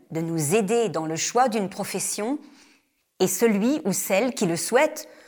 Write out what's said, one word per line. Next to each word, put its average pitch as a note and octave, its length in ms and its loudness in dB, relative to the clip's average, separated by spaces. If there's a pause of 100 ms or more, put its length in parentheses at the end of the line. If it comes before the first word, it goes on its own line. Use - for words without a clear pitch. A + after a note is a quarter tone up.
(100)
de D#3+ 100 -4
nous E3 340 0
aider A3+ 340 2
dans D#3+ 180 -4
le D#3+ 100 -4
choix A#3+ 320 2
d'une G3+ 220 -2
profession, G#3 680 -4 (840)
et F3+ 80 4
celui A3+ 560 2
ou G3 80 0
celle A3+ 420 0
qui G#3 120 0
le E3+ 100 0
souhaite D4 520 0 (200)